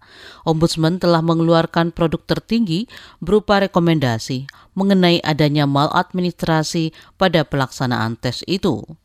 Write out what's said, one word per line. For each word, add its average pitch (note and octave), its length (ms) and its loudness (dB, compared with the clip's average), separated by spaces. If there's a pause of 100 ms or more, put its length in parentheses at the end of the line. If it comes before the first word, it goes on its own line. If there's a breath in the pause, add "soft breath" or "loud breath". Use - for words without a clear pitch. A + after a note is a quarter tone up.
(460 loud breath)
Ombudsman E3 560 0
telah E3+ 220 4
mengeluarkan E3 640 0
produk E3 320 -2
tertinggi F#3+ 640 -2 (320 loud breath)
berupa G3+ 400 2
rekomendasi C#3 880 0 (320 loud breath)
mengenai F#3 460 4
adanya D3 420 2
maladministrasi D#3+ 1300 -2 (240 soft breath)
pada F3 240 2
pelaksanaan B2 800 -4
tes - 260 -8
itu. F#3+ 400 -2 (180)